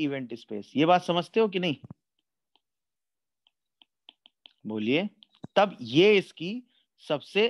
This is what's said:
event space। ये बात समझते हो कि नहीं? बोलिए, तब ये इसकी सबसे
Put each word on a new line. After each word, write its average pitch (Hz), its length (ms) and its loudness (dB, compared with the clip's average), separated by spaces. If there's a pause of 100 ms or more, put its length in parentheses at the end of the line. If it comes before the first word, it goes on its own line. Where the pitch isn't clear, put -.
event 135 320 -6
space। - 380 -12
ये 147 100 4
बात 180 180 4
समझते 175 360 -2
हो 220 80 2
कि 185 100 -4
नहीं? 175 180 -2 (3000)
बोलिए, 113 420 -2 (480)
तब 196 240 2
ये 151 360 4
इसकी 175 340 -4 (520)
सबसे 175 480 -2